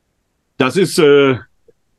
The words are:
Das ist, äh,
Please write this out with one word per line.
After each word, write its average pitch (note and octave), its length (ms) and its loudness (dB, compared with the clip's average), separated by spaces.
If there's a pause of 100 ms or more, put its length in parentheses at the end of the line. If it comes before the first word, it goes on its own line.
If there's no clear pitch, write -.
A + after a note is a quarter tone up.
(580)
Das C3 200 -4
ist, F#3+ 200 -2
äh, C#3+ 420 2 (600)